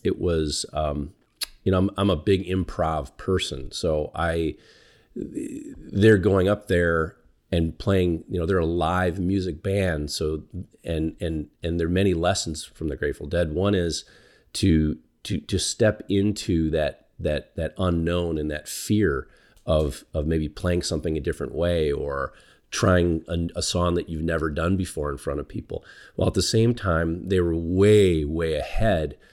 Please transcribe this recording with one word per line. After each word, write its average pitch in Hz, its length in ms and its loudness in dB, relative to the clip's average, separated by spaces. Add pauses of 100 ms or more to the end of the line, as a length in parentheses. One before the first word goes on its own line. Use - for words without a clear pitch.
it - 160 -2
was, 80 540 0
um, 73 400 -4 (520)
you 92 80 2
know, 92 60 4
I'm, 95 200 2
I'm 98 120 2
a 85 60 2
big 92 300 0
improv 82 720 -2
person. 73 520 -2
So 78 440 -2
I, 82 420 -2 (580)
they're - 1000 2
going 95 320 4
up 104 200 0
there 85 480 2 (360)
and 82 260 0
playing, 90 500 0
you 90 100 -4
know, 85 80 -2
they're 92 120 2
a 85 80 2
live 87 520 0
music 90 440 -2
band. 90 480 -2
So, 78 340 -4 (400)
and, 80 360 -2
and, 80 280 -4 (140)
and 85 160 -2
there 82 80 0
are 82 40 0
many 92 240 4
lessons 85 500 -2
from - 240 -8
the 69 80 -6
Grateful 73 300 -4
Dead. 82 260 0
One 95 220 0
is 85 300 -2 (500)
to, 80 440 2 (260)
to, 92 140 -4
to - 200 -4
step - 500 0
into 98 640 0
that, 76 380 -4 (100)
that, 76 380 -4
that 78 200 -6
unknown 85 600 0
and 76 120 -2
that 76 180 -10
fear 92 600 0 (380)
of, 78 380 0 (100)
of 76 120 -2
maybe 80 220 0
playing 87 340 -2
something 78 360 -4
a - 20 -4
different 69 340 -6
way 80 380 0
or 69 400 -4 (380)
trying 87 580 4
a, 85 300 -4
a - 40 -4
song 87 320 0
that 85 140 -2
you've 80 140 -4
never 82 260 0
done 82 280 0
before 78 340 -4
in 71 80 -6
front 71 220 -4
of 71 80 -10
people. - 360 -10 (300)
While 95 140 0
at 95 60 -2
the 92 80 2
same 117 320 4
time, 85 540 -2
they 95 120 2
were 85 140 2
way, 90 680 4
way 80 300 -2
ahead 80 640 0 (140)